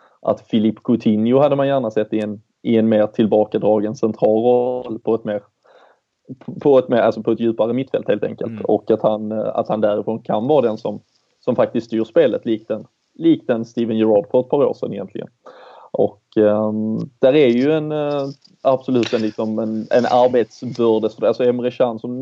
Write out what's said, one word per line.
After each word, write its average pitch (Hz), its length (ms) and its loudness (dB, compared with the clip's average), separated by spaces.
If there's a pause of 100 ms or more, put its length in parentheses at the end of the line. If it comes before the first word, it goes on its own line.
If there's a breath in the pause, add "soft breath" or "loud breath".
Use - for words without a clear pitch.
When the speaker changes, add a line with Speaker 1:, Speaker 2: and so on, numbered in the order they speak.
(220 soft breath)
Speaker 1:
att - 280 -4
Philippe 110 340 0
Coutinho 117 560 2
hade 139 160 2
man 139 120 0
gärna 131 240 -2
sett 107 220 -4
i 110 60 -2
en, 107 220 -8 (200)
i 117 160 0
en 110 120 2
mer 107 180 2
tillbakadragen 107 880 0
central 110 480 0
roll 123 560 0
på 113 160 -2
ett 113 100 -6
mer, 104 160 -6 (1200 soft breath)
på 139 180 6
ett 127 100 -2
mer, 123 80 2
alltså 110 260 0
på 117 80 0
ett 110 80 -2
djupare 117 340 0
mittfält 127 340 -4
helt 107 160 0
enkelt. 113 280 -6
Speaker 2:
Mm. 107 140 -12
Speaker 1:
Och 107 260 0
att 110 100 2
han, 107 300 -2
eh, 107 240 -4
att 110 140 -2
han 107 120 -2
därifrån 107 380 -2
kan 113 280 -4
vara 147 140 4
den 110 160 0
som, 104 220 -8 (400)
som 123 160 -2
faktiskt 117 320 0
styr 110 160 -2
spelet 113 420 2
likt 110 260 -4
en, 110 140 -8 (320)
likt 160 320 2
en 113 160 -2
Steven 113 320 -4
Gerrard 110 340 2
för 127 80 2
ett 127 100 -4
par 143 160 2
år - 80 -2
sedan 110 200 -8
egentligen. 101 340 -12 (640 loud breath)
Och, - 300 -2 (160)
ehm, 107 600 0 (220)
där 131 160 4
är 147 120 6
ju 123 240 2
en, 151 200 -2
eh, 147 360 -4 (340)
absolut 127 520 0
en, 113 80 0
liksom 110 380 -4
en, 110 300 -6
en 117 160 2
arbetsbörda. 117 1040 0
Så - 120 -10
det, 107 60 2
alltså 117 160 0
Emre 123 280 0
Can 117 280 -2
som 123 160 -10
du 131 60 -10